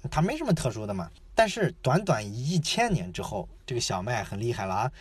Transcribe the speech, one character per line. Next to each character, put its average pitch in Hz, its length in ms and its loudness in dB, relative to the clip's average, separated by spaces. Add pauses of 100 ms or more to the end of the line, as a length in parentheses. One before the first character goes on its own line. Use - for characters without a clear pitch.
(100)
它 151 100 2
没 226 160 2
什 320 80 -4
么 220 80 2
特 139 180 2
殊 107 140 -6
的 101 80 -4
嘛。 98 160 -4 (240)
但 - 160 6
是 190 320 0
短 165 240 4
短 113 220 0
一 127 320 -2
千 220 340 2
年 90 200 -2
之 95 100 -6
后， 92 260 -6 (160)
这 - 80 -8
个 120 80 0
小 95 220 -2
麦 110 220 -2
很 98 140 -8
厉 117 140 0
害 104 140 -4
了 92 80 0
啊， 113 160 2 (100)